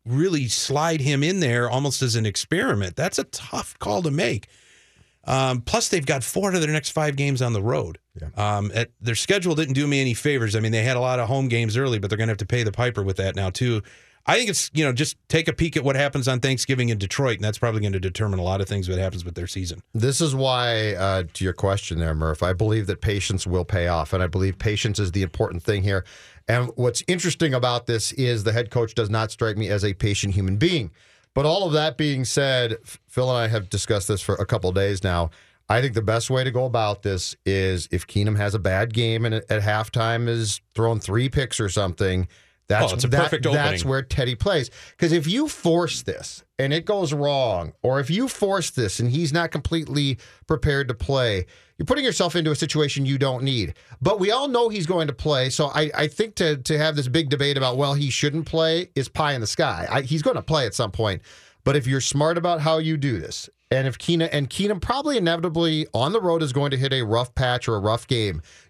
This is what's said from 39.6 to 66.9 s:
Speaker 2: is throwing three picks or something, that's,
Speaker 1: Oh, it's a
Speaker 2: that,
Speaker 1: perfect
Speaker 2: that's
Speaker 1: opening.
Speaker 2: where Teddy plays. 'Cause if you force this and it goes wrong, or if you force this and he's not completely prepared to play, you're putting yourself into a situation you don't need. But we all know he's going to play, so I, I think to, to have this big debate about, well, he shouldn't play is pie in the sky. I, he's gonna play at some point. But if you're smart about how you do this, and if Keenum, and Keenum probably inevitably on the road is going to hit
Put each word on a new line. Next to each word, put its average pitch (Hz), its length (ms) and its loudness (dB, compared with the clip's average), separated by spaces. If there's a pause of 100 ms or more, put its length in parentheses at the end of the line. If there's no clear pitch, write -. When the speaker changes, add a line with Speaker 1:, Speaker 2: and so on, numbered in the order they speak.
Speaker 2:
is 113 340 -2 (120)
throwing 113 240 2
three 117 300 0
picks 131 320 -2
or 104 80 2
something, 92 580 0 (420)
that's, 104 220 4
Speaker 1:
Oh, 92 40 -2
it's 127 100 0
a 127 40 2
Speaker 2:
that, 139 160 4
Speaker 1:
perfect 147 200 -2
Speaker 2:
that's 143 380 2
Speaker 1:
opening. 135 60 -2
Speaker 2:
where 135 140 0
Teddy 127 320 -2
plays. 160 360 0 (260)
'Cause 165 160 4
if 165 140 2
you 247 200 0
force 170 560 0
this - 400 -10 (160)
and 135 140 0
it 165 140 -2
goes 190 260 0
wrong, 135 680 0
or 127 180 2
if 127 80 -4
you 220 200 0
force 196 420 0
this 107 280 -2
and 120 120 0
he's 147 220 0
not 165 180 0
completely 143 680 -2 (280)
prepared 139 420 0
to 123 60 -2
play, 120 520 0 (320)
you're 156 80 -4
putting 277 180 2
yourself 180 300 0
into 160 160 2
a 147 60 2
situation 147 480 0
you 135 140 0
don't 131 260 0
need. 120 300 -2 (260)
But 196 180 2
we 196 120 2
all 269 180 2
know 240 200 2
he's 202 180 -4
going 165 220 0
to 139 40 -6
play, 131 380 0
so 151 160 0
I, 151 280 0
I 151 140 0
think 214 280 -4
to, 156 200 0
to 147 220 -2
have 156 180 0
this 139 100 -2
big 147 220 0
debate 143 300 0
about, 127 180 0
well, 139 180 0
he 143 160 0
shouldn't 147 360 -2
play 165 500 0
is 135 140 -2
pie 147 240 0
in 123 80 -4
the 104 40 -4
sky. 104 440 -2
I, 135 100 0
he's 147 220 -2
gonna 208 200 0
play 147 240 0
at 98 80 -4
some 113 160 -2
point. 101 320 -2 (420)
But 143 120 4
if 127 100 0
you're 135 140 0
smart 156 380 0
about 170 240 0
how 160 160 4
you 160 180 0
do 135 240 -2
this, - 280 -10 (220)
and 131 180 2
if 123 100 -6
Keenum, 165 340 0
and 143 160 -2
Keenum 196 320 -2
probably 277 380 0
inevitably 165 760 0
on 139 200 0
the 226 80 2
road 170 220 2
is 135 100 -2
going 143 180 0
to 135 80 -2
hit 131 160 0